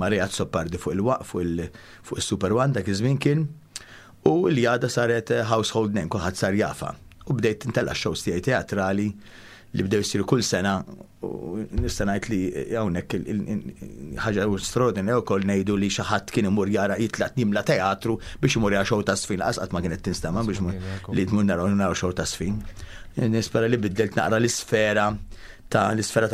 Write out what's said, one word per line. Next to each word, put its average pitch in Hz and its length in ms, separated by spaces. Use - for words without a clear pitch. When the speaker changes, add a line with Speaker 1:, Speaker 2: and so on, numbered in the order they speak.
Speaker 1:
ma' 90 80
Riyad 98 240
Soppardi 85 480
fuq 80 160
il-wa-, 101 240
fuq 90 240
il-, 85 240
fuq - 240
is-Super 98 320
One 131 160
dak 101 160
iż-żmien 110 320
kien. 151 240
U 170 240
l-jada 123 400
saret, 117 480
eh, 117 80
household 110 480
name, 92 160
kulħadd 95 320
sar 98 160
jafa. - 400
U 139 80
bdejt 110 320
intella 117 240
shows - 320
tiegħi 90 240
teatrali 101 640
li 98 160
bdew 101 160
jsiru 98 240
kull 123 160
sena, 98 380
u 92 380
nista' - 300
ngħid 98 240
li, 101 60
eh, - 260
hawnhekk 104 400
il, 95 160
il, 101 120
il, 67 680
ħaġa 104 300
straordinarja 117 540
wkoll 98 260
ngħidu 98 320
li 98 160
xi 110 140
ħadd 101 260
kien 107 140
imur 101 240
jara 101 260
jitlaq 104 400
jimla 104 300
teatru 101 480
biex 139 180
imur 104 160
jara 98 140
show 104 180
ta' 95 80
sfin, 98 240
laqas 90 240
qatt 92 140
ma 87 80
kienet 82 180
tinstema 87 400
biex 104 220
mu-, 90 100
Speaker 2:
Jekk. 95 400
Speaker 1:
li 95 160
tmur 104 160
naraw, 92 240
naraw 98 240
show 90 160
ta' 82 160
sfin. 104 320
Nispera 113 400
li 120 80
biddilt 101 400
naqra 110 240
l-isfera 107 640
ta', 104 240
l-isfera 110 400